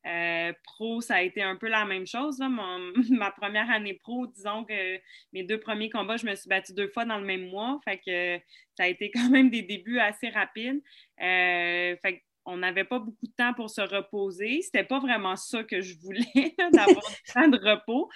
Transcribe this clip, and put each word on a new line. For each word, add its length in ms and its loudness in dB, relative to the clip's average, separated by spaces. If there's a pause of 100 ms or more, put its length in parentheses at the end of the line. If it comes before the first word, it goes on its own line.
Euh, 440 -2 (120)
pro, 360 -6
ça 180 0
a 40 4
été 220 -2
un 120 -4
peu 120 -8
la 180 2
même 220 -4
chose, 320 -6
là. 100 -2
Mon, 460 -6
<laughs> 160 2
ma 180 4
première 400 -2
année 240 0
pro, 320 -8
disons 400 -8
que 340 -4 (320)
mes 120 -8
deux 160 -4
premiers 320 -6
combats, 260 -4
je 80 -6
me 80 -4
suis 160 -12
battue 240 -2
deux 140 -2
fois 180 -6
dans 140 -4
le 40 -8
même 280 -6
mois. 340 -4
Fait 140 -4
que 400 -4 (360)
ça 100 0
a 20 2
été 240 -4
quand 180 2
même 220 8
des 100 -2
débuts 380 -4
assez 300 -2
rapides. 520 -4 (400)
Euh, 760 2
fait 260 -4 (200)
qu'on 140 -8
n'avait 260 0
pas 140 -4
beaucoup 300 -10
de 100 -20
temps 160 2
pour 160 -8
se 120 -8
reposer. 840 -4
C'était 200 0
pas 140 -2
vraiment 380 0
ça 280 -6
que 180 -4
je 180 -12
voulais, 260 -4
<laughs> 320 2
là, 140 0
d'avoir 360 8
du 240 -14
temps 160 6
de 120 8
repos. 560 2